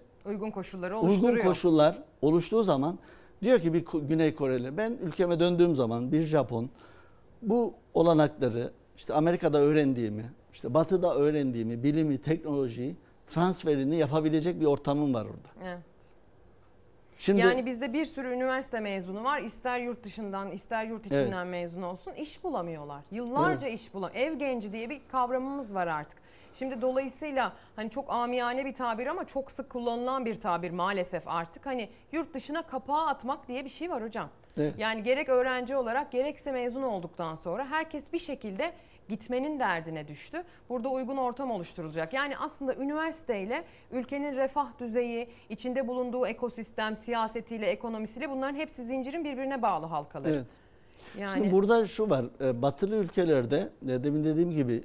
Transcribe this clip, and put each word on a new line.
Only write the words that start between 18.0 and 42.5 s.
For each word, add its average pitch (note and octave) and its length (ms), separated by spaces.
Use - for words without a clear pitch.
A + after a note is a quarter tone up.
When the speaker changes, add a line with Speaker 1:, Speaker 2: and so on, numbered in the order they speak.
Speaker 1:
sürü B3+ 220
üniversite B3+ 520
mezunu G3 440
var. C#4 180
İster B3 380
yurt A#3+ 240
dışından, G3 480
ister A3 340
yurt A3 260
Speaker 2:
Evet. - 100
Speaker 1:
içinden F3+ 260
mezun F3 340
olsun. F#3 320
İş - 300
bulamıyorlar. D#3+ 680
Yıllarca C4 560
Speaker 2:
Evet. A3+ 120
Speaker 1:
iş - 140
bulam-, G3 220
ev C#4+ 180
genci B3 400
diye A3+ 160
bir D4 120
kavramımız B3+ 600
var F3+ 140
artık. D3+ 320
Şimdi B3 280
dolayısıyla C4 720
hani A3 140
çok C4+ 220
amiyane B3 540
bir C4+ 80
tabir A#3+ 340
ama E4+ 180
çok C4+ 260
sık - 180
kullanılan B3 560
bir G#3+ 160
tabir F3 300
maalesef F3+ 560
artık. E3 380
Hani B3 240
yurt D#4+ 220
dışına D4 280
kapağı D4+ 460
atmak C#4 400
diye C4+ 180
bir A#3+ 40
şey E4 200
var B3+ 140
hocam. G#3+ 260
Speaker 2:
Evet. F#3+ 200
Speaker 1:
Yani A3 260
gerek C4 260
öğrenci B3+ 460
olarak C4 360
gerekse C#4+ 400
mezun B3 300
olduktan E3+ 540
sonra F#3+ 300
herkes D#4 480
bir E4+ 60
şekilde C#4+ 540
gitmenin B3+ 500
derdine D#3+ 480
düştü. C#4+ 360
Burada B3 200
uygun C4 280
ortam B3+ 340
oluşturulacak. E3 640
Yani C#4 240
aslında C#4 380